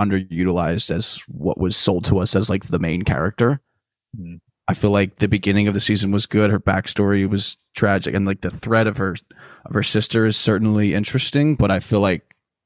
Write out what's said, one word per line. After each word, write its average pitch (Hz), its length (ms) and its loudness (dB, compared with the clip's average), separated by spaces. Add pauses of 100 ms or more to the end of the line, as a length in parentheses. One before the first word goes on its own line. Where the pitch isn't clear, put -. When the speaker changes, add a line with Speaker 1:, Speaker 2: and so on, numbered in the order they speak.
Speaker 1:
underutilized 90 880 -2
as - 380 -4
what - 320 -4
was 90 160 0
sold 90 300 0
to 101 120 4
us 92 160 0
as, 98 140 2
like, 98 200 -4
the 87 100 -2
main 85 240 -2
character. 110 580 0 (580)
Speaker 2:
Mm. 85 220 -14 (280)
Speaker 1:
I 95 60 2
feel 104 160 2
like 98 260 0
the 104 120 0
beginning 101 400 2
of 101 60 0
the 101 60 0
season 101 320 0
was 101 140 0
good. 104 240 2
Her 104 100 2
backstory 98 680 0
was 98 300 -2 (160)
tragic, 98 400 0
and, 98 120 0
like, 98 140 -4
the 95 100 -4
threat 113 360 0
of 101 100 -2
her, 95 200 -4 (500)
of - 80 -12
her 101 80 2
sister 110 420 0
is 107 140 2
certainly 104 560 2
interesting. 143 600 0
But 101 140 2
I 98 100 0
feel 104 200 0
like 92 340 -2 (320)